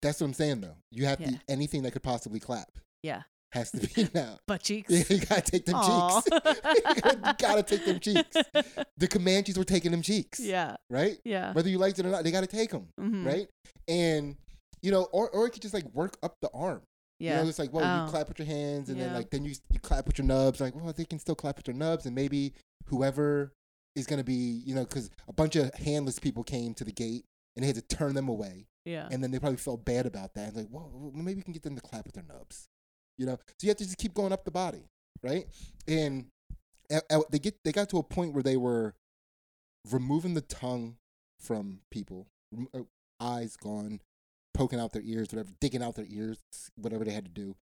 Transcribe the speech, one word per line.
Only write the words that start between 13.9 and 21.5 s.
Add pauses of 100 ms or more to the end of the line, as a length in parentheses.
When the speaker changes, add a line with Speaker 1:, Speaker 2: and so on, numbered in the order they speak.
Speaker 1:
you
know,
or,
or
it
could
just,
like,
work
up
the
arm. (360)
Speaker 2:
Yeah.
Speaker 1:
You
know,
it's
like,
well,
Speaker 2:
Oh.
Speaker 1:
you
clap
with
your
hands,
and
then,
Speaker 2:
Yeah.
Speaker 1:
like,
then
you, (160)
you
clap
with
your
nubs.
Like,
well,
they
can
still
clap